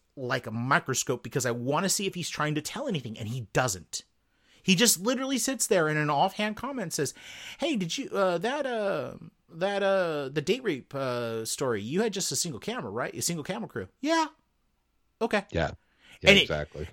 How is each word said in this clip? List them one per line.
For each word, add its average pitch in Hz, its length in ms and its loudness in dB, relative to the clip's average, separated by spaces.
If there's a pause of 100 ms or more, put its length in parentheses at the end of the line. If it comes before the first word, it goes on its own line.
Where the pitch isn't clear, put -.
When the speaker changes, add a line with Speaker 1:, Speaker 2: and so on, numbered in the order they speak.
(160)
Speaker 1:
like 127 300 -2
a 113 60 -6
microscope 127 720 0
because 120 240 -2
I 120 40 2
wanna 139 380 0
see 190 160 0
if 180 80 -2
he's 180 160 -6
trying 151 260 0
to 151 60 0
tell 277 260 -6
anything, 120 300 -4
and 107 120 -6
he 120 240 -6
doesn't. 113 500 -2 (580)
He 190 140 6
just 180 260 6
literally 262 380 0
sits 269 280 0
there 170 220 4
in 151 80 2
an 151 140 2
offhand 190 440 0
comment 247 380 -6
says, 139 200 -2 (460)
"Hey, 302 160 0
did 185 220 -2
you, 269 140 -6
uh, 185 260 2
that, 262 300 -2
uh, 190 480 -2 (340)
that, 196 340 -2
uh, 170 460 2
the 147 120 -2
date 240 220 0
rape, 151 320 -4
uh, 120 500 -2
story, 117 360 0
you 139 200 0
had 233 120 0
just 196 180 -2
a 143 40 -4
single 131 240 -2
camera, 202 320 -6
right? 123 240 -4
A 120 80 -6
single 165 200 -2
camera 196 240 -6
crew?" 95 200 -8 (120)
"Yeah." 320 280 2 (920)
"Okay." 220 300 2
Speaker 2:
Yeah. 80 200 2 (500)
Yeah, 95 80 8
Speaker 1:
And 98 100 10
it, 156 40 6
Speaker 2:
exactly. 76 500 -2